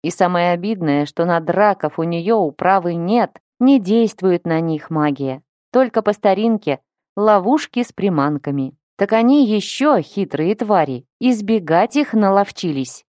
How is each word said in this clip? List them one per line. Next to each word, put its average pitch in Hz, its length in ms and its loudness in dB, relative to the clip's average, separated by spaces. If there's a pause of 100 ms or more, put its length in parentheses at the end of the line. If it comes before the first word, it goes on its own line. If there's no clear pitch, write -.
И 165 60 -4
самое 175 440 0
обидное, 175 520 -2
что 170 220 -4
на 170 120 0
драков 175 600 0
у 165 40 -4
нее 170 360 -2
управы 175 560 0
нет, 185 460 -2 (200)
не 262 180 4
действует 190 680 0
на 165 140 0
них 160 280 -4
магия. 143 540 -2 (280)
Только 240 300 0
по 208 140 0
старинке 202 680 0 (340)
ловушки 214 680 2
с - 100 -6
приманками. 143 800 -2 (220)
Так 202 160 0
они 240 340 4
еще 214 540 0
хитрые 170 540 -4
твари, 170 500 0 (160)
избегать 208 760 0
их 285 180 -2
наловчились. 196 920 0 (120)